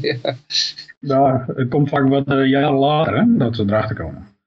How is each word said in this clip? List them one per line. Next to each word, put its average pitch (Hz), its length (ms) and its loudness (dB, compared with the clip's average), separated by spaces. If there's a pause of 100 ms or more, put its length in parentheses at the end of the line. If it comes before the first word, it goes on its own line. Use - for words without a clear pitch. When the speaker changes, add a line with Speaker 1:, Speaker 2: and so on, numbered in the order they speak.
Speaker 1:
ja. 135 340 -4 (640)
Speaker 2:
Ja, 135 460 0 (100)
het 131 140 -2
komt 147 200 0
vaak 139 200 2
wat, 139 180 2
eh, 135 180 2
jaren 139 340 2
later, 151 380 2
hè, - 60 2 (140)
dat 127 180 0
ze 110 120 -2
erachter 107 280 0
komen. 82 320 -12 (200)